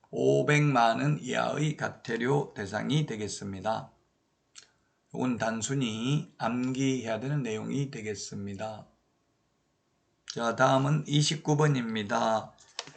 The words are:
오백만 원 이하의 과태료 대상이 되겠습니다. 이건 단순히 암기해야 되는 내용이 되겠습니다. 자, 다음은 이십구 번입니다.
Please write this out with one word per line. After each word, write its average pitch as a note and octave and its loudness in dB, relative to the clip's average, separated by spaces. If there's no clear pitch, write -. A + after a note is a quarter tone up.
오백만 C3+ 4
원 D3 2
이하의 B2 0
과태료 A#2+ -2
대상이 A2+ 0
되겠습니다. G#2 -6
이건 B2+ -2
단순히 A2+ -2
암기해야 B2 -2
되는 C#3 -2
내용이 A2+ -4
되겠습니다. G#2 -8
자, A#2 0
다음은 C3+ 4
이십구 D3 2
번입니다. A2+ 0